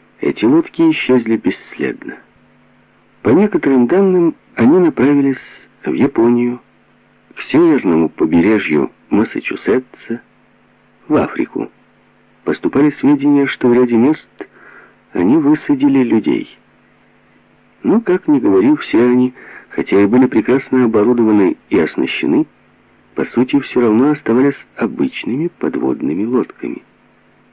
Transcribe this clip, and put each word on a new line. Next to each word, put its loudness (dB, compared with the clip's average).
эти -4
лодки 0
исчезли 0
бесследно. -8
По -2
некоторым 2
данным, 2
они 4
направились 0
в -4
Японию, 0
к -18
северному 2
побережью 0
Массачусетса, -4
в 0
Африку. -4
Поступали -2
сведения, 0
что -2
в 4
ряде 2
мест 0
они 2
высадили 0
людей. -2
Но, 2
как -2
ни 2
говори, 2
все -2
они, 2
хотя -2
и 4
были 4
прекрасно 0
оборудованы 2
и 0
оснащены, -2
по -4
сути, -2
все -4
равно 2
оставались -2
обычными -6
подводными -4
лодками. -6